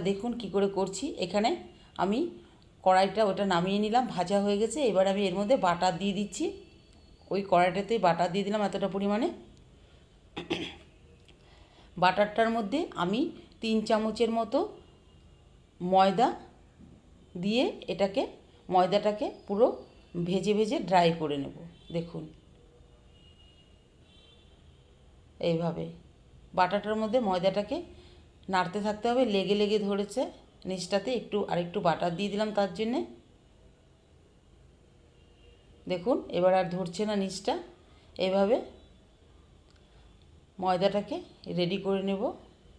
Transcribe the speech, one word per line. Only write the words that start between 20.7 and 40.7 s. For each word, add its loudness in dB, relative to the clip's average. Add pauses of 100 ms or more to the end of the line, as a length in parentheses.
ড্রাই 6 (120)
করে -2
নেব। -10 (400)
দেখুন -6 (3250)
এইভাবে -2 (720)
বাটারটার 2
মধ্যে 0 (100)
ময়দাটাকে 0 (760)
নাড়তে 0
থাকতে -4
হবে, 4 (120)
লেগে 2
লেগে 2 (100)
ধরেছে -2 (460)
নিচটাতে, -4 (100)
একটু -4 (140)
আরেকটু -2
বাটার 0
দিয়ে -2
দিলাম -2 (100)
তার 2
জন্যে। -2 (2750)
দেখুন -2 (220)
এবার 4
আর 0 (100)
ধরছে -4
না -2
নিচটা। -4 (720)
এইভাবে 2 (2000)
ময়দাটাকে 0 (420)